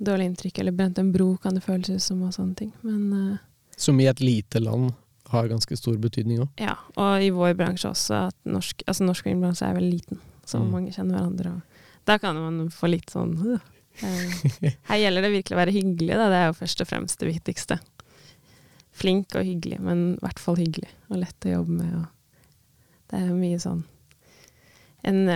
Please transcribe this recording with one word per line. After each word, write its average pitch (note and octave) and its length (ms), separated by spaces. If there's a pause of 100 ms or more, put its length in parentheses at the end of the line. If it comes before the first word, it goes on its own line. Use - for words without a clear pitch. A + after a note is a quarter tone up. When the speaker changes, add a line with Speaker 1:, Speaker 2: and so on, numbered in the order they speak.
Speaker 1:
dårlig G3 300
inntrykk, F3+ 280
eller F#3+ 140
brent F#3 260
en F#3+ 140
bro, F#3 240
kan F#3+ 180
det F#3 80
føles F#3 280
ut F#3+ 100
som, F#3 220
og F#3 100
sånne F#3 240
ting. G#3+ 160 (100)
Men, G#3 300 (200)
eh, G3+ 60 (380)
Speaker 2:
Som C3+ 240
i C3+ 60
et C3 140
lite A#2 400
land A#2+ 340 (340)
har A#2 200
ganske A2+ 280
stor A#2 220
betydning A2+ 420
også. C3+ 80 (100)
Speaker 1:
Ja, - 180 (200)
og G3 260
i G3 80
vår F3 240
bransje F3+ 360
også, - 380
at F#3+ 60 (120)
norsk, - 400
altså F#3+ 180
norsk F3+ 200
filmbransje F3+ 440
er F#3 60
veldig F3+ 180
liten, E3+ 260 (280)
så - 140
Speaker 2:
Mm. - 100
Speaker 1:
mange F#3 240
kjenner F#3 240
hverandre, F3+ 280 (100)
og E3+ 60 (440)
da G#3 120
kan F#3 180
man D#3+ 340
få - 200
litt E3+ 200
sånn, A#2+ 280
øh, A3 220 (420)
eh, F3+ 720
Speaker 2:
<laughs> - 0 (120)
Speaker 1:
her G#3 100
gjelder F#3+ 240
det G3+ 220
virkelig F#3 120
å F3+ 100
være F#3+ 60
hyggelig, F3+ 440
da. A3 120
Det F#3 80
er F3+ 100
jo D#3+ 180
først - 160
og - 80
fremst - 300
det - 160
viktigste. - 460 (1120)
Flink F#3+ 420
og F#3+ 100
hyggelig, F3 360
men F3 220 (120)
i - 60
hvert - 180
fall F3 180
hyggelig, E3 340 (200)
og F#3+ 80
lett - 300
å F#3 40
jobbe E3+ 260
med, E3+ 180
og E3 100 (1040)
det F#3+ 140
er F3+ 100
mye F3 280
sånn, E3+ 220 (1200)
en F#3+ 200 (120)